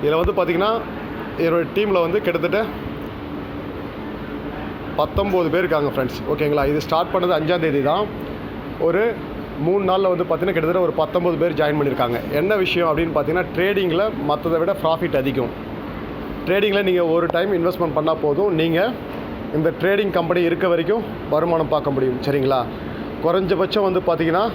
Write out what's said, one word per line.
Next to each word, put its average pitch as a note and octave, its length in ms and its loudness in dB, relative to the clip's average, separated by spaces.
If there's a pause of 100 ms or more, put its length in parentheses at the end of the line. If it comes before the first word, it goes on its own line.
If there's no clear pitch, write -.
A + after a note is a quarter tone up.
இதுல D#3+ 200 4
வந்து F3+ 280 2
பார்த்தீங்கன்னா, G#3 260 2 (600)
என்னோட E3 340 2
டீம்ல G3 260 2
வந்து E3+ 220 0
கிட்டத்தட்ட E3+ 420 0 (2250)
பத்தொன்பது F#3 520 0
பேர் D#3+ 100 2
இருக்காங்க, D3+ 320 2
ஃப்ரெண்ட்ஸ். C#3 460 -2
ஓகேங்களா? D3 320 2
இது D3 120 0
ஸ்டார்ட் E3+ 340 0
பண்ணது F3+ 180 2
அஞ்சாம் D#3+ 280 2
தேதி C#3+ 220 2
தான். F3 240 2 (760)
ஒரு G3 340 2 (460)
மூணு F#3 240 2
நாள்ல F#3+ 240 4
வந்து F3+ 160 2
பார்த்தீங்கன்னா, E3+ 280 0
கிட்டத்தட்ட E3 280 2
ஒரு E3+ 120 2
பத்தொன்பது E3+ 440 2
பேர் D#3+ 160 2
ஜாயின் D3+ 260 2
பண்ணியிருக்காங்க. C3 540 0
என்ன F3+ 240 2
விஷயம் E3+ 420 2
அப்படின்னு E3 160 0
பார்த்தீங்கன்னா, D#3 300 2 (120)
ட்ரேடிங்ல F#3+ 540 2 (180)
மத்ததை D#3+ 300 0
விட F3 240 0
ப்ராஃபிட் D#3+ 340 0
அதிகம். C3 320 0 (960)
ட்ரேடிங்ல G3+ 360 2
நீங்க F3+ 220 2
ஒரு E3 260 2
டைம் F3 340 2
இன்வெஸ்ட்மெண்ட் F3 300 0
பண்ணா D#3 200 2
போதும், D#3 400 0
நீங்க E3 380 2 (640)
இந்த D#3 260 2
ட்ரேடிங் G3+ 300 2
கம்பெனி F3 320 2
இருக்க E3+ 260 2
வரைக்கும் F3 340 2 (280)
வருமானம் D#3+ 380 2
பார்க்க D3 220 2
முடியும், C3 320 0
சரிங்களா? C3+ 420 2 (600)
குறைஞ்சபட்சம் F#3 680 2
வந்து F3+ 80 2
பார்த்தீங்கன்னா E3+ 540 2